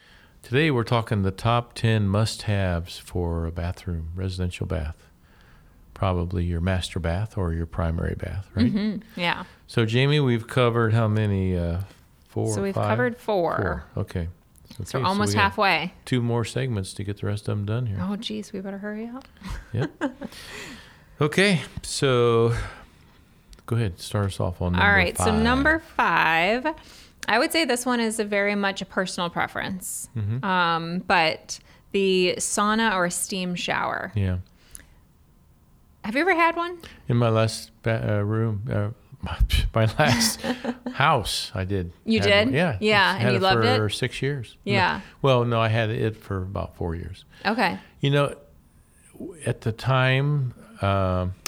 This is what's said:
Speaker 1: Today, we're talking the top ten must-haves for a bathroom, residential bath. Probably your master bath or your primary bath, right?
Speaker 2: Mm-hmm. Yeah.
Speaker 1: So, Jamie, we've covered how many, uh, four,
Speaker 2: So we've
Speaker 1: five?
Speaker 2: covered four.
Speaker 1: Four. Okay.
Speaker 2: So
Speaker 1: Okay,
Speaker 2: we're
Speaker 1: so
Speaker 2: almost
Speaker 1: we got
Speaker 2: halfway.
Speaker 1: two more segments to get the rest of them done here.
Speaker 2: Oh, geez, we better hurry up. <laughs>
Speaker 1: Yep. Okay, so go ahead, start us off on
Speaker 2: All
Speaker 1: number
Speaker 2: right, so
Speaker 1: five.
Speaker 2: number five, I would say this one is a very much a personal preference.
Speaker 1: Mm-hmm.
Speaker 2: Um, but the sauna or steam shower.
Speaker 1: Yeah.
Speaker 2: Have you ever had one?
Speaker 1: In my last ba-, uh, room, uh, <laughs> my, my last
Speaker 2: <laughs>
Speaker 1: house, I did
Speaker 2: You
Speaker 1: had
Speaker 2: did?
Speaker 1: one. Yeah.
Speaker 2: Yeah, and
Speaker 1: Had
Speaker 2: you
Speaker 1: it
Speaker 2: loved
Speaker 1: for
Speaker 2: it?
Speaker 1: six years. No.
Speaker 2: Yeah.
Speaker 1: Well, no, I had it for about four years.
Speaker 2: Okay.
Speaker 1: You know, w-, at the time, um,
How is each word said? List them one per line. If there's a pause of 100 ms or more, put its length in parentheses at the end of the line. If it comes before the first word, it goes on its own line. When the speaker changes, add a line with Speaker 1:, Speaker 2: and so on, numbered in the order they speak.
(420)
Speaker 1:
Today,
we're
talking
the
top
ten
must-haves
for
a
bathroom,
residential
bath. (960)
Probably
your
master
bath
or
your
primary
bath,
right?
Speaker 2:
Mm-hmm.
Yeah. (240)
Speaker 1:
So,
Jamie,
we've
covered
how
many,
uh, (460)
four,
Speaker 2:
So
we've
Speaker 1:
five?
Speaker 2:
covered
four.
Speaker 1:
Four. (180)
Okay. (420)
Speaker 2:
So
Speaker 1:
Okay,
Speaker 2:
we're
Speaker 1:
so
Speaker 2:
almost
Speaker 1:
we
got
Speaker 2:
halfway. (140)
Speaker 1:
two
more
segments
to
get
the
rest
of
them
done
here.
Speaker 2:
Oh,
geez,
we
better
hurry
up.
<laughs>
Speaker 1:
Yep. (1300)
Okay, (220)
so (1120)
go
ahead,
start
us
off
on
Speaker 2:
All
Speaker 1:
number
Speaker 2:
right,
so
Speaker 1:
five.
Speaker 2:
number
five, (640)
I
would
say
this
one
is
a
very
much
a
personal
preference.
Speaker 1:
Mm-hmm.
Speaker 2:
Um,
but (320)
the
sauna
or
steam
shower.
Speaker 1:
Yeah. (1700)
Speaker 2:
Have
you
ever
had
one? (300)
Speaker 1:
In
my
last (120)
ba-,
uh,
room,
uh, (160)
<laughs>
my, (480)
my
last
Speaker 2:
<laughs>
Speaker 1:
house,
I
did (120)
Speaker 2:
You
Speaker 1:
had
Speaker 2:
did?
Speaker 1:
one.
Yeah.
Speaker 2:
Yeah,
and
Speaker 1:
Had
Speaker 2:
you
Speaker 1:
it
Speaker 2:
loved
Speaker 1:
for
Speaker 2:
it?
Speaker 1:
six
years. (100)
No.
Speaker 2:
Yeah. (220)
Speaker 1:
Well,
no,
I
had
it
for
about
four
years. (220)
Speaker 2:
Okay. (220)
Speaker 1:
You
know, (840)
w-,
at
the
time, (260)
um, (140)